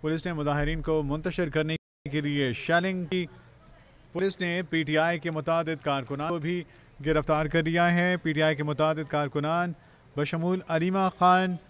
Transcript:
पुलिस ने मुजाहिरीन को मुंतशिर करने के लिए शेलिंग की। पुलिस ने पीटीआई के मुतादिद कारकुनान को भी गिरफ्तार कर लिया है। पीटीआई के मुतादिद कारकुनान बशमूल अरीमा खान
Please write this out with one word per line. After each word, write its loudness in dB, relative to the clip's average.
पुलिस -2
ने -4
मुजाहिरीन -2
को 0
मुंतशिर -2
करने -2
के -2
लिए 0
शेलिंग 0
की। -2
पुलिस -2
ने -2
पीटीआई 0
के -6
मुतादिद -2
कारकुनान -4
को -2
भी -4
गिरफ्तार 2
कर 2
लिया 2
है। 2
पीटीआई 2
के -4
मुतादिद 0
कारकुनान -2
बशमूल 0
अरीमा 2
खान 4